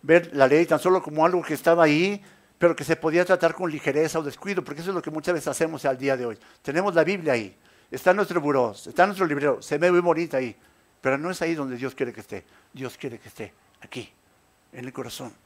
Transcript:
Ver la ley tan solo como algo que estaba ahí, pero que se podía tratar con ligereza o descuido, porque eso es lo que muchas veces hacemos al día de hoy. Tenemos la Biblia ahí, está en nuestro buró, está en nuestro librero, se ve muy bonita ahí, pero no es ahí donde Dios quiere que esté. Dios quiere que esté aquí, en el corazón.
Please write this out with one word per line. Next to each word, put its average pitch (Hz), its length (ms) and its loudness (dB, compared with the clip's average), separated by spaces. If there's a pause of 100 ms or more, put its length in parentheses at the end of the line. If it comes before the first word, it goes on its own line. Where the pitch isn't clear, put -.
Ver 165 320 4
la 139 140 6
ley 156 180 6
tan 156 140 2
solo 185 240 2
como 151 220 0
algo 180 180 2
que 160 100 -6
estaba 170 300 4
ahí, 180 400 2 (340)
pero 170 200 2
que 143 80 -10
se 160 100 2
podía 165 300 0
tratar 170 300 2
con 180 140 -6
ligereza 151 500 -2
o 156 40 -4
descuido, 175 400 -6
porque 143 160 -12
eso 180 120 -6
es 185 40 -4
lo 165 60 -2
que 151 100 -8
muchas 156 220 -4
veces 156 160 -4
hacemos 160 340 -4
al 135 140 0
día 135 180 0
de 123 100 -6
hoy. 110 140 -8 (220)
Tenemos 175 340 -2
la 160 80 6
Biblia 160 300 0
ahí, 107 200 -4 (380)
está 180 200 2
en 190 40 6
nuestro 180 240 -2
buró, 135 320 0
está - 320 0
en 202 60 4
nuestro 190 160 -2
librero, 143 360 -2
se 147 160 -4
ve 175 140 2
muy 175 80 4
bonita 165 380 0
ahí, 123 180 -4 (460)
pero 135 160 0
no 160 120 -6
es 180 120 -6
ahí 165 140 -2
donde 135 200 -6
Dios 123 180 -8
quiere 120 200 -6
que 113 80 -16
esté. - 240 -14 (260)
Dios 127 260 -12
quiere 117 220 -12
que - 80 -20
esté 101 260 -16 (280)
aquí, - 280 -14 (640)
en 127 140 -14
el 131 80 -14
corazón. 120 400 -12 (120)